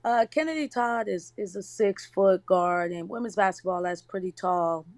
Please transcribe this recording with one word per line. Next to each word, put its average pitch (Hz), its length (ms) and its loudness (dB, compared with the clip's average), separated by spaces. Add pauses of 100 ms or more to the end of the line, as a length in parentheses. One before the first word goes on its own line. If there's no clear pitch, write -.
Uh, 233 260 2
Kennedy 311 380 -2
Todd 233 400 -2
is, 185 300 -6
is 190 180 -8
a 196 60 -8
six-foot 196 840 2
guard, 175 460 2
and 170 160 -8
women's 233 280 -8
basketball, 185 480 0
that's 175 180 -4
pretty 185 300 -6
tall. 170 540 0 (120)